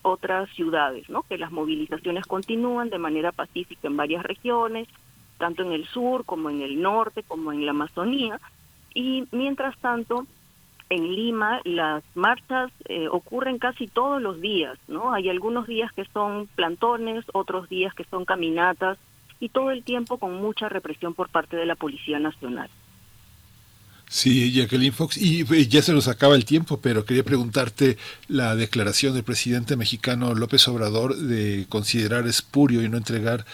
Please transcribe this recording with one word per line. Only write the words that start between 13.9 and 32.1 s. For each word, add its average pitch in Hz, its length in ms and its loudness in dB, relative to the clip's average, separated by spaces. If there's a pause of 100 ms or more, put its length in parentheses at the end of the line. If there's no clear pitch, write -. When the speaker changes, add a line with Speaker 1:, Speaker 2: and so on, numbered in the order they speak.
Speaker 1:
los 185 180 -6
días, 170 380 -2 (100)
¿no? 220 240 -2
Hay 190 160 0
algunos 220 380 -2
días 226 260 -4
que 196 220 -8
son 208 400 -4
plantones, 226 800 -2
otros 185 340 -4
días 185 240 -2
que 165 120 -12
son 185 200 -6
caminatas, 175 720 0 (420)
y 233 120 -8
todo 269 200 0
el 254 140 -6
tiempo 247 320 -4
con 185 200 -8
mucha 208 340 -4
represión 170 420 -6
por 180 160 -6
parte 170 300 -2
de 170 80 -2
la 165 80 -2
Policía 147 440 -6
Nacional. 147 520 -6 (1400)
Speaker 2:
Sí, 127 440 4
Jacqueline 127 400 2
Fox, - 240 -2
y, 170 240 4
eh, 139 260 6
ya 139 140 8
se 175 100 4
nos 139 160 6
acaba 139 260 8
el 123 120 6
tiempo, 156 340 2
pero 110 240 2
quería 127 200 4
preguntarte 123 720 2 (280)
la 117 300 2
declaración 113 560 2
del 127 100 -2
presidente 123 540 0
mexicano 123 580 0
López 117 320 4
Obrador 113 480 0
de 104 540 0
considerar 113 580 0